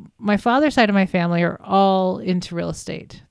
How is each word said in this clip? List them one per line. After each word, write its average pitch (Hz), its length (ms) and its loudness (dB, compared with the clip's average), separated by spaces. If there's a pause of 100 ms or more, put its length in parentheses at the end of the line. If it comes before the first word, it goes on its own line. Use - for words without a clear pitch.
(180)
my 208 180 0
father's 254 380 2
side 226 160 4
of 208 40 0
my 190 120 4
family 170 380 0
are - 200 -2
all 190 560 2
into 180 360 -4
real 170 140 -4
estate. - 600 -12